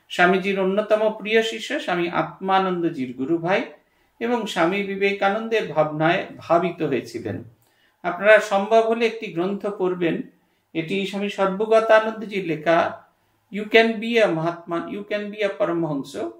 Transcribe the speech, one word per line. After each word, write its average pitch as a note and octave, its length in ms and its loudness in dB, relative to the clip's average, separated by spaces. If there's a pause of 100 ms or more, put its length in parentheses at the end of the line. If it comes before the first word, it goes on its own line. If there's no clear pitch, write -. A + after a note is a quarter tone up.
স্বামীজির F#3+ 500 2
অন্যতম G#3+ 520 2
প্রিয় G#3+ 300 0
শিষ্য A3+ 380 -4
স্বামী F3 280 -2
আত্মানন্দজির E3+ 1040 0
গুরু C3+ 240 -2
ভাই F3+ 240 0 (580)
এবং A#3 260 -2
স্বামী F#3+ 380 0
বিবেকানন্দের G3+ 840 0
ভাবনায় D#3 580 0 (120)
ভাবিত F3 440 0
হয়েছিলেন। B2 600 -4 (600)
আপনারা G3 360 6
সম্ভব G#3 420 2
হলে A3+ 240 2
একটি A3 220 -4
গ্রন্থ F#3 380 -4
পড়বেন, F3+ 560 -2 (520)
এটি F3+ 340 -4
স্বামী G3+ 220 -4
সর্বগতানন্দজির G#3+ 1160 2
লেখা, E3 560 0 (520)
"You G#3 120 -6
can A3+ 280 4
be A3+ 300 0
a - 20 6
মহাত্মা, E3+ 680 -2
you G3+ 80 -6
can G#3 300 -6
be G#3 160 -4
a G3 120 2
পরমহংস", E3 600 -2 (220)